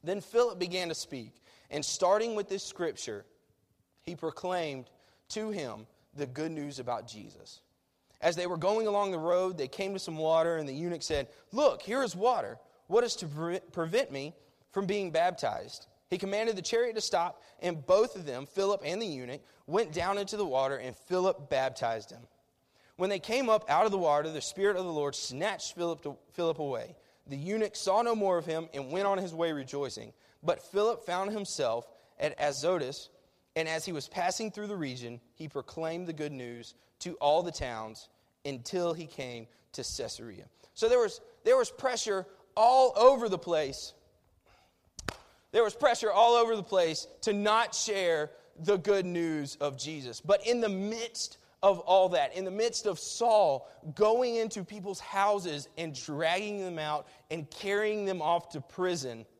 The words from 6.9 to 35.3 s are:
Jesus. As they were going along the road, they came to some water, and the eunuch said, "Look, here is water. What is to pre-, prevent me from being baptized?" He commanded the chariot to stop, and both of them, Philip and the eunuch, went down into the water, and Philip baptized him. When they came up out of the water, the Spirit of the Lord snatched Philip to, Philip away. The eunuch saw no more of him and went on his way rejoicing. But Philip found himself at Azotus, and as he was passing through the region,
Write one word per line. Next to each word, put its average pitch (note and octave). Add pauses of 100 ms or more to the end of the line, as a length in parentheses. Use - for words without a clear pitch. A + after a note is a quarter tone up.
Jesus. - (600)
As E3
they F3+
were F3
going G#3
along G3+
the F3+
road, F3
they C3+
came G3
to F#3+
some E3
water, D#3+
and D3+
the C3
eunuch E3+
said, C#3+ (220)
"Look, C4+
here B3+
is F#3
water. F3+ (280)
What A3
is A#3+
to F3+
pre-, D#3+
prevent E3
me C#3 (360)
from G3
being G3
baptized?" D3+ (220)
He F3+
commanded G#3
the F#3
chariot A#3
to A3
stop, F3+ (180)
and E3
both G#3
of F3+
them, C3+
Philip G3
and F3+
the A3+
eunuch, C3 (240)
went F3
down F3+
into G3+
the G#3
water, C3+
and B2
Philip F3+
baptized B2+
him. A#2 (680)
When F#3
they G3+
came A#3+
up G#3+
out F3+
of G#3
the G3
water, D#3
the D#3
Spirit G3
of F#3
the F3
Lord C#3+
snatched E3+
Philip E3+
to, C#3+ (160)
Philip E3
away. C3 (320)
The C#3
eunuch G3
saw G3
no A#3
more G3
of D#3+
him D#3+
and C#3
went G3
on G3
his F3+
way E3
rejoicing. C3+ (300)
But D#3+
Philip G#3
found F#3+
himself C3+ (300)
at D3
Azotus, C#3+ (480)
and D#3+
as D#3+
he F#3
was D3
passing F#3
through G#3
the G3+
region, B2 (140)